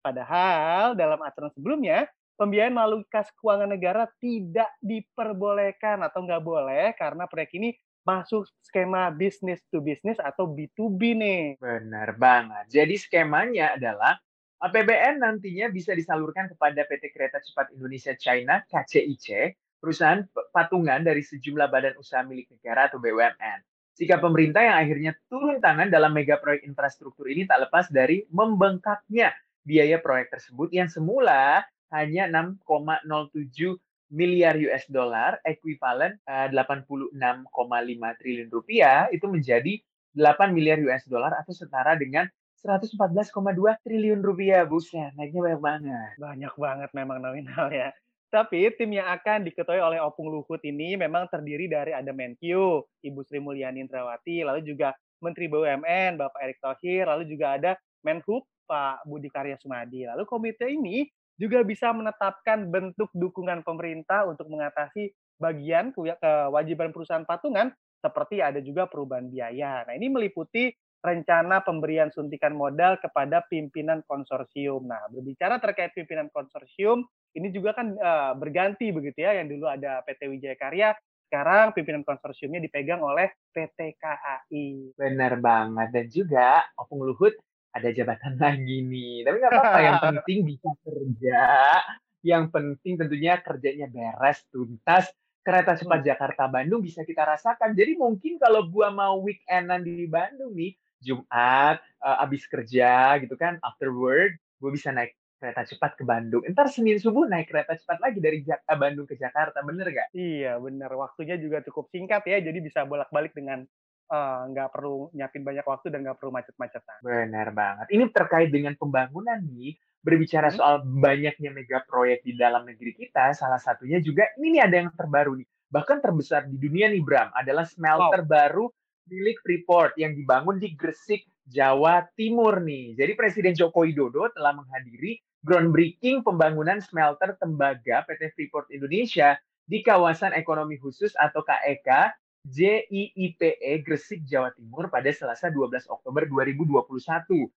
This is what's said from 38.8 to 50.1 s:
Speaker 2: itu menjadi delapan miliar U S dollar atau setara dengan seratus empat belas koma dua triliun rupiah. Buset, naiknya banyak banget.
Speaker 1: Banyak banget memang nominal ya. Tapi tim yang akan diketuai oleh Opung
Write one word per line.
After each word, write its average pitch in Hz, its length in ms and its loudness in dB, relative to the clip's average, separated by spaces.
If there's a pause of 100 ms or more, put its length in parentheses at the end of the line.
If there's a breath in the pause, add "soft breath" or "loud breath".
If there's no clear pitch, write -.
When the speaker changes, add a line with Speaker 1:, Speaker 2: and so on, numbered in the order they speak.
Speaker 2:
itu 196 160 -4
menjadi 147 480 0 (320)
delapan 147 400 6
miliar 156 320 4
U 143 80 2
S 131 160 -2
dollar 127 320 -2
atau 170 160 -10
setara 143 400 0
dengan 147 320 -2 (320)
seratus 196 400 -2
empat 190 160 2
belas 208 160 0
koma 196 240 -2
dua 214 320 2
triliun 214 340 0
rupiah. 190 460 4
Buset, 156 480 -6
naiknya 160 400 -2
banyak 147 80 -8
banget. 139 560 -6
Speaker 1:
Banyak 139 400 -14
banget 139 340 -6
memang 131 300 -8
nominal 135 480 -6
ya. 127 200 -4 (380)
Tapi 202 480 2
tim 220 160 -4
yang 190 160 -4
akan 190 400 -2
diketuai 175 320 -2
oleh 165 240 0
Opung 156 240 -6